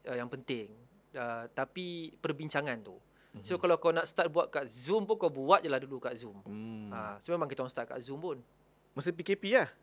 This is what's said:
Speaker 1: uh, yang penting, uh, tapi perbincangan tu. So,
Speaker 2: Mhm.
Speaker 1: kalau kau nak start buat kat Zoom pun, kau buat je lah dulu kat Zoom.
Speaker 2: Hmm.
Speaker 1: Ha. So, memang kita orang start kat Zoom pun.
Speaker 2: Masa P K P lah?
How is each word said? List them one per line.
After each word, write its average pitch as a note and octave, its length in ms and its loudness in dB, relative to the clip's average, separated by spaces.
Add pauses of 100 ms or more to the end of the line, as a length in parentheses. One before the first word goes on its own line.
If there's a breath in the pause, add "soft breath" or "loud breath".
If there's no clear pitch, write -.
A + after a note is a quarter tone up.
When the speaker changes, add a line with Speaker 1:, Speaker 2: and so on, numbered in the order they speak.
Speaker 1:
uh, B2+ 160 -4
yang A#2+ 80 -4
penting, A#2 480 -6 (400)
uh, A#2+ 340 -4
tapi E3+ 720 -6
perbincangan D3 600 -2
tu. G2+ 180 -16 (420 soft breath)
So, G2+ 140 -2
Speaker 2:
Mhm. E3+ 60 -2
Speaker 1:
kalau F3 160 8
kau E3 140 6
nak E3 140 2
start E3+ 220 2
buat D#3+ 220 2
kat C#3 180 -2
Zoom C#3 400 0
pun, A3 80 2
kau F3 160 2
buat C3+ 320 6
je D#3+ 80 0
lah C3+ 80 4
dulu C3+ 220 -6
kat B2 160 -4
Zoom. A2 260 -12
Speaker 2:
Hmm. G#2+ 480 -10
Speaker 1:
Ha. G#2+ 260 -6
So, B2+ 140 -10
memang E3+ 160 2
kita C3 160 -4
orang - 80 -4
start A#2+ 180 -6
kat B2+ 120 -8
Zoom C#3 180 -10
pun. E3 240 -6 (480)
Speaker 2:
Masa C#3+ 200 -2
P E3+ 120 -8
K G3 120 2
P G3+ 200 0
lah? A3 160 6 (120)